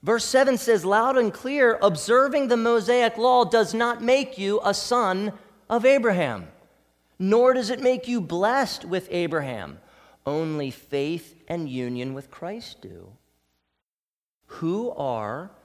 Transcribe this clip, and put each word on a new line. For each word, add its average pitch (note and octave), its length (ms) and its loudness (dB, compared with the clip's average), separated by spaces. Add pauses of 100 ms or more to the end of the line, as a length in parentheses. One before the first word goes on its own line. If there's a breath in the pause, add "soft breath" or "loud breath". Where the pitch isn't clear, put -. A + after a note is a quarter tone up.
Verse A3 220 0
seven C4 340 2
says G#3 280 0
loud A3+ 320 2
and A3 160 2
clear, C4 480 0
"Observing B3+ 680 2
the A#3+ 80 2
Mosaic A#3 600 2
law B3 260 4
does A3 300 2
not A#3 280 -2
make C4 360 2
you G3 260 0
a G3 100 2
son G3+ 600 0 (360 loud breath)
of A3+ 160 0
Abraham, F3+ 600 2 (720)
nor A#3 340 4
does B3 160 -2
it B3+ 120 -6
make B3+ 260 0
you A#3+ 140 -2
blessed G3 640 -2
with F3+ 260 -6
Abraham. C3+ 680 -6 (460 soft breath)
Only D3+ 460 -4
faith D3 640 -6 (140)
and E3 200 -6
union B2+ 440 -6
with C#3 180 -14
Christ G#3 500 -14
do." F#2+ 300 -20 (1300)
Who G3+ 460 -6
are B2+ 600 -6 (140)